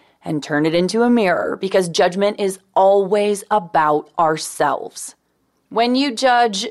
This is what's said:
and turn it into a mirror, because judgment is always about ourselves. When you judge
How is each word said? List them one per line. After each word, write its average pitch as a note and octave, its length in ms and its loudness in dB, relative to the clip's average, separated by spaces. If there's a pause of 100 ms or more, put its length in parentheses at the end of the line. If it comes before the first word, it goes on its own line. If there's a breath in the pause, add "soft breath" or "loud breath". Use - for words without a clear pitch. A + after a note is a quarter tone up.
(240 soft breath)
and D#3 180 -4
turn D3+ 220 -2
it D#3+ 100 0
into F3+ 280 0
a A#3+ 80 4
mirror, G#3+ 500 0
because F#3+ 300 0
judgment G3 500 0
is G3 180 -4 (160)
always G3+ 760 2
about D#3+ 680 0
ourselves. D#3 960 -2 (540)
When A#3 260 0
you C4+ 180 0
judge A#3+ 580 0